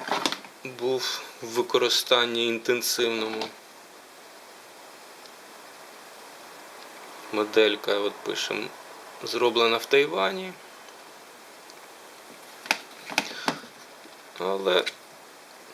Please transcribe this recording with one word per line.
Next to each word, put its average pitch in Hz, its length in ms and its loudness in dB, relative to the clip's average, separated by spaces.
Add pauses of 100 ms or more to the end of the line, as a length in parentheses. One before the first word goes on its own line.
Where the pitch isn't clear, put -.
(640)
був 127 560 -2 (220)
в 123 40 -10
використанні 120 1000 4
інтенсивному. 113 1000 2 (4000)
Моделька, 104 640 6
от 101 140 2
пишемо, 104 560 -2 (540)
зроблена 117 540 4
в 113 100 -2
Тайвані. 185 680 4 (3750)
Але 95 460 4 (880)